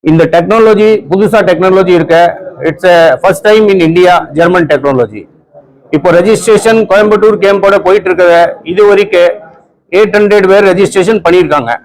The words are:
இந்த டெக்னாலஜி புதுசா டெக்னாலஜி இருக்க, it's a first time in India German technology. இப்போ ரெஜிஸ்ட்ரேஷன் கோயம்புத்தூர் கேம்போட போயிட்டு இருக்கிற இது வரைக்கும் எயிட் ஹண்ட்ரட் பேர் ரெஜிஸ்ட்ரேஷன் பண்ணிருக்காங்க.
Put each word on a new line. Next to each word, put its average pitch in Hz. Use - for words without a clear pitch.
இந்த 160
டெக்னாலஜி 208
புதுசா 202
டெக்னாலஜி 185
இருக்க, 165
it's 156
a 175
first 185
time 214
in 190
India 175
German 170
technology. 127
இப்போ 156
ரெஜிஸ்ட்ரேஷன் 214
கோயம்புத்தூர் 208
கேம்போட 196
போயிட்டு 190
இருக்கிற 175
இது 180
வரைக்கும் 196
எயிட் 196
ஹண்ட்ரட் 208
பேர் 202
ரெஜிஸ்ட்ரேஷன் 190
பண்ணிருக்காங்க. 151